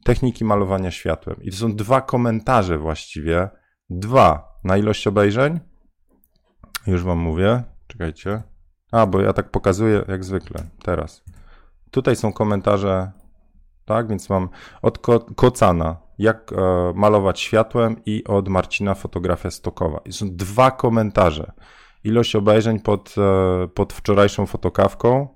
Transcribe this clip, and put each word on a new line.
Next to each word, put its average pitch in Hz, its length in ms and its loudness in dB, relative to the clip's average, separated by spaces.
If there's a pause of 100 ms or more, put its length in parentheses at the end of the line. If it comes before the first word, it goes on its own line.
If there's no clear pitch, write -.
techniki 123 400 0
malowania 98 460 0
światłem. - 520 -6
I - 80 -10
to 95 60 -10
są 107 200 -4
dwa 110 240 0
komentarze 113 800 0
właściwie. 80 720 -4 (420)
Dwa 92 720 2
na 92 120 2
ilość 104 300 0
obejrzeń. 110 540 2 (1300)
Już 92 160 0
wam 87 160 -2
mówię. 90 440 0 (240)
Czekajcie. 98 560 -8 (500)
A, 113 140 4
bo 95 140 2
ja 101 120 2
tak - 180 -4
pokazuję 101 580 0
jak 92 160 -6
zwykle 87 420 -8 (160)
teraz. 80 420 -6 (680)
Tutaj 127 260 0
są 107 160 -2
komentarze, 98 800 0 (720)
tak, 110 240 -2
więc 101 220 -6
mam 95 180 0 (340)
od 107 160 0
Ko-, - 360 0
Kocana, 87 640 2 (220)
jak, 110 340 0
e, 90 420 0
malować 101 460 2
światłem 113 560 0 (100)
i 107 180 -4
od 101 240 0
Marcina 95 460 -2
fotografia 90 560 -4
stokowa. - 540 -6
I - 80 -14
są 92 240 -8
dwa 101 340 2
komentarze. 107 840 0 (520)
Ilość 117 320 2
obejrzeń 107 440 2
pod, - 380 -2
e, 95 500 2
pod - 240 -4
wczorajszą 101 540 2
fotokawką. 120 880 0